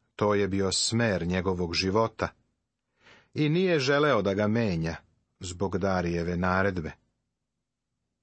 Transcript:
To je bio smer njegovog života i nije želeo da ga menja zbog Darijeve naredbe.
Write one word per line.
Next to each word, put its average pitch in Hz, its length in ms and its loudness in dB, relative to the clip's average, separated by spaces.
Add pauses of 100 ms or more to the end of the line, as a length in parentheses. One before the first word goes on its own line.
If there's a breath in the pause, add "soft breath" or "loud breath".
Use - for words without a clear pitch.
(160)
To 104 180 2
je 101 140 2
bio 95 240 0
smer 104 540 0
njegovog 90 480 -2
života 101 540 0 (1080 soft breath)
i 151 140 0
nije 175 300 2
želeo 139 440 2
da 98 120 0
ga 104 120 2
menja 92 500 0 (440)
zbog 90 380 -4
Darijeve 87 580 -2
naredbe. 92 560 0 (1300)